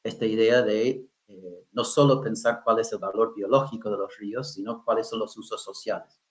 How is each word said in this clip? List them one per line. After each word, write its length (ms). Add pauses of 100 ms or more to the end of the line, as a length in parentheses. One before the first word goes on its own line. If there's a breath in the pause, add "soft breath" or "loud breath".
esta 240
idea 360
de, 480 (180)
eh, 440
no 120
solo 380
pensar 420
cuál 160
es 140
el 60
valor 360
biológico 540
de 80
los 200
ríos, 360
sino 300
cuáles 260
son 100
los 180
usos 240
sociales. 680